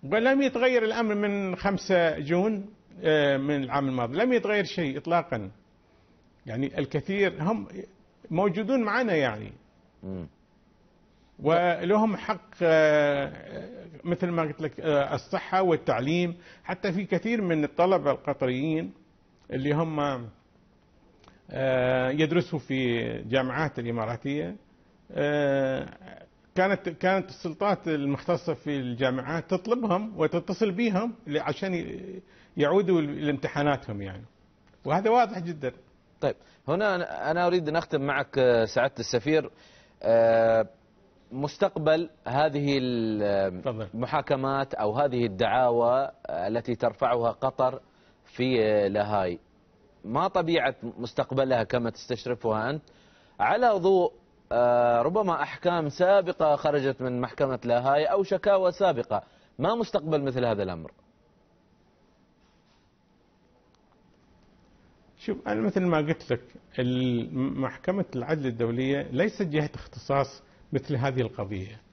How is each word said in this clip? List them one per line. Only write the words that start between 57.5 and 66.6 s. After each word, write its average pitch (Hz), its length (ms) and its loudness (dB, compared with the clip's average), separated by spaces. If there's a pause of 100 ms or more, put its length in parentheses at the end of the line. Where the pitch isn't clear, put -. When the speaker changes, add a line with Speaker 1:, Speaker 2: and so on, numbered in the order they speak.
Speaker 2:
لاهاي 127 400 4
أو 196 180 2
شكاوى 190 500 2
سابقة، 131 500 0 (360)
ما 180 160 2
مستقبل 160 480 0
مثل 127 220 -2
هذا 107 180 0
الأمر؟ 85 300 -8 (4000)
Speaker 1:
شوف، - 300 -6
أنا 214 120 -2
مثل 202 200 0
ما 175 180 2
قلت 151 340 -2
لك، 117 80 -2 (380)